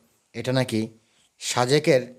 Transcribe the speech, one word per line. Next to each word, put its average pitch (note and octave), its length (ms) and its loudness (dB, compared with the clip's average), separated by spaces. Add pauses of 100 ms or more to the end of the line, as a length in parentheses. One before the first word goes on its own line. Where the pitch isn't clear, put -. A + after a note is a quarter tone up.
(360)
এটা A#2+ 240 -6
নাকি A#2 220 -2 (600)
সাজেকের C3 600 2 (180)